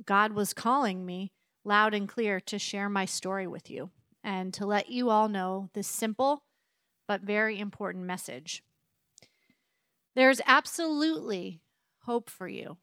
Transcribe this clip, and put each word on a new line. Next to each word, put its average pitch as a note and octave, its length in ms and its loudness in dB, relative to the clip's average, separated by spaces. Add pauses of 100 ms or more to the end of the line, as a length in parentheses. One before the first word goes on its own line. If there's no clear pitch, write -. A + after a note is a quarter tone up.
God G#3 260 4
was G#3 220 0
calling A3+ 520 0
me F3+ 260 -8 (320)
loud G#3 300 4
and G3+ 140 -2
clear G#3 320 0
to - 180 -8
share G3+ 320 -4
my G3 160 0
story F#3+ 420 -4
with - 220 -12
you F3+ 220 -10 (320)
and F#3 320 -4
to G#3 100 -6
let G#3 240 0
you B3 200 0
all G#3+ 180 6
know F#3+ 460 -4
this G3+ 140 -6
simple C4 560 0 (640)
but G3 140 -2
very G#3 380 0
important F#3+ 460 -8
message. F3+ 580 -10 (1500)
There's C4 320 6
absolutely D4 1120 2 (380)
hope A#3+ 300 -4
for - 180 -12
you - 360 -12